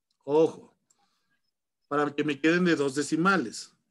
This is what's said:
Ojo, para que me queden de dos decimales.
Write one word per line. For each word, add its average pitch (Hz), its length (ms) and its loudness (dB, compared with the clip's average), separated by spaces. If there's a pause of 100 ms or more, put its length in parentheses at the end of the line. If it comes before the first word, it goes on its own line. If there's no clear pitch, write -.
(260)
Ojo, 151 500 0 (1120)
para 147 260 -2
que 147 120 -4
me 147 160 -6
queden 175 240 2
de 165 100 4
dos 139 200 -2
decimales. 156 840 -2 (140)